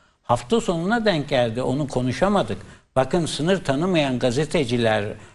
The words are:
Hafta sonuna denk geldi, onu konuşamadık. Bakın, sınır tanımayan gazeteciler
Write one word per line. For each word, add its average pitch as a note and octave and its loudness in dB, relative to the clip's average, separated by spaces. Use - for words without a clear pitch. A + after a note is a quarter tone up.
Hafta E3 0
sonuna G3+ -2
denk D#3+ 2
geldi, B2 0
onu C3+ -2
konuşamadık. C3 0
Bakın, C#3+ 0
sınır E3+ 0
tanımayan C#3+ 0
gazeteciler A#2+ 0